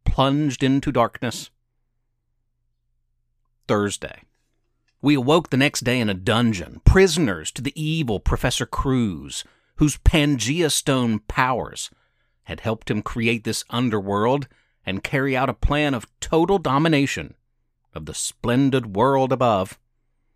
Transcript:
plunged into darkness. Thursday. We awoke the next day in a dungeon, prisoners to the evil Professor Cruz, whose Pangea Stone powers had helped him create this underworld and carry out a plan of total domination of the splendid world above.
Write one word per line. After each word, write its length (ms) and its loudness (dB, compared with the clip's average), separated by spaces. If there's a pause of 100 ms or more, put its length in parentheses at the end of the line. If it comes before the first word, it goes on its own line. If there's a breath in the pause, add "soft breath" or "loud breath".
plunged 600 0
into 280 2
darkness. 600 -2 (2250)
Thursday. 560 -2 (800)
We 120 2
awoke 360 2
the 80 0
next 240 2
day 180 0
in 100 0
a 60 -2
dungeon, 680 -2
prisoners 680 4
to 100 -10
the 180 -6
evil 400 -2
Professor 460 -2
Cruz, 800 -2 (320 soft breath)
whose 220 2
Pangea 720 2
Stone 560 0
powers 640 -2 (540)
had 180 -12
helped 280 -4
him 120 -2
create 420 -2
this 260 -6
underworld 800 0 (380)
and 180 -6
carry 320 -2
out 140 0
a 40 -4
plan 400 0
of 140 -6 (140)
total 380 2
domination 760 0 (580)
of 120 -12
the 80 -12
splendid 800 0
world 380 2
above. 460 0 (560)